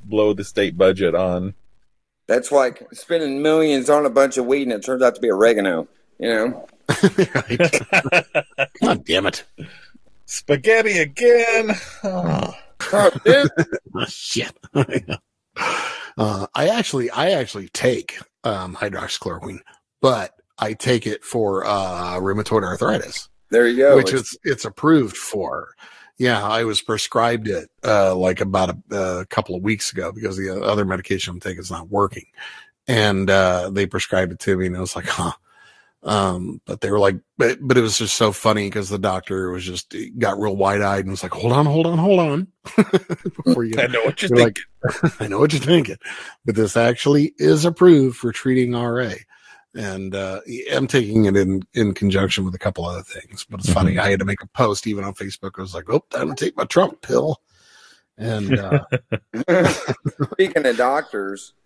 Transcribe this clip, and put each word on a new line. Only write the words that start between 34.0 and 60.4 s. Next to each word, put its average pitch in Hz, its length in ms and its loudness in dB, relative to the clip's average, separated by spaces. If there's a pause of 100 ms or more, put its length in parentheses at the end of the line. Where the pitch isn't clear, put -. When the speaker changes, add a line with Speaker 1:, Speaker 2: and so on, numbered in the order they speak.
Speaker 3:
it 90 80 -12
to 98 180 0
me, 92 80 -2
and 90 100 -6
I 90 40 -6
was 92 140 -6
like, 87 120 -10
"Huh." 85 260 -4 (720)
Um, 92 640 -2
but - 140 -8
they 98 100 -2
were 104 80 2
like, 98 160 4 (240)
but, 131 220 2
but 131 180 2
it - 20 8
was 110 160 2
just 110 200 -2
so 107 160 2
funny 104 380 0
'cause 101 180 -6
the 101 100 -4
doctor 92 540 -4
was 90 120 -8
just, 90 280 -10
he 107 180 -10
got 107 300 -2
real 101 160 -2
wide-eyed 98 480 2
and 95 80 -8
was 95 100 -8
like, 92 100 -8
"Hold 117 200 0
on, 143 120 4
hold 160 220 2
on, 170 100 0
hold 185 220 4
on." 165 300 0 (280)
<laughs> - 0 - (680)
Before 123 180 2
you 113 160 -4
Speaker 1:
I 123 80 2
know 120 160 0
what 135 180 -2
you're 190 160 -2
Speaker 3:
you're 120 100 8
like, 104 120 -2 (320)
Speaker 1:
thinking. - 240 0
Speaker 3:
<laughs> - 60 -12
"I 107 80 -6
know 101 100 -4
what 147 140 4
you're 135 100 -2
thinking." 139 360 2 (460)
But 113 120 -2
this 107 200 0
actually 139 600 2
is 151 260 4
approved 160 520 6
for 117 160 -4
treating 127 420 0
R 120 260 -2
A. 113 140 -4 (640)
And, 95 360 -8
uh, 98 280 -6 (320)
I'm 135 160 -2
taking 110 380 2
it 98 100 2
in, 95 260 0 (100)
in 104 220 0
conjunction 95 500 0
with 92 120 -6
a - 20 -14
couple 95 260 -4
other 87 200 -8
things. - 440 -16
But 92 120 -12
it's - 120 -2
funny, 92 200 2
Speaker 1:
Mm-hmm. 90 80 -2
Speaker 3:
I 98 100 0
had 98 80 0
to 98 60 -4
make 98 180 -6
a 98 60 -18
post 110 400 -2
even 101 160 -6
on 98 100 -10
Facebook. 98 420 -12
I 95 40 -12
was 95 120 -12
like, 85 160 -12
"Oh, - 220 0
time - 240 -4
to - 100 -6
take - 120 -4
my - 80 -4
Trump - 380 0
pill." 139 380 0 (800)
And, 110 400 0
uh, 98 260 0 (520)
Speaker 2:
<laughs> 175 360 2 (600)
Speaking 185 340 0